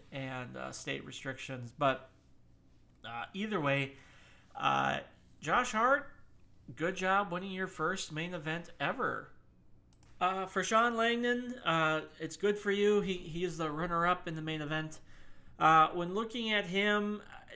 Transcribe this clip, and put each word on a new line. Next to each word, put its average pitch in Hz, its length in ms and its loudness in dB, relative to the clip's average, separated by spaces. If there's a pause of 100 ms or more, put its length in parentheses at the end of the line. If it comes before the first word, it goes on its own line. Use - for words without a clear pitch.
(120)
and, 127 440 -8
uh, 131 140 -8
state 139 360 -6
restrictions. 127 680 -10
But, 135 340 0 (960)
uh, 117 280 -10
either 208 280 -2
way, 139 340 0 (600)
uh, 135 440 2 (420)
Josh 208 320 0
Hart, 254 400 2 (640)
good 180 200 -2
job 190 360 2
winning 190 180 -4
your 185 160 -4
first 175 460 -4
main 170 220 -4
event 165 340 -6 (100)
ever. 151 520 -2 (920)
Uh, 190 260 0
for 190 180 -2
Sean 226 320 4
Langdon, 240 580 0 (100)
uh, 156 360 4 (180)
it's 156 180 -6
good 202 220 2
for 202 140 0
you. 202 280 4
He, 185 140 0
he 170 300 -4
is 165 120 -2
the 160 140 -2
runner-up 170 560 2
in 165 80 -4
the 156 80 -6
main 156 180 -4
event. 156 380 -4 (600)
Uh, 160 280 8
when 175 240 -2
looking 226 400 -2
at 208 140 2
him, 208 560 2 (340)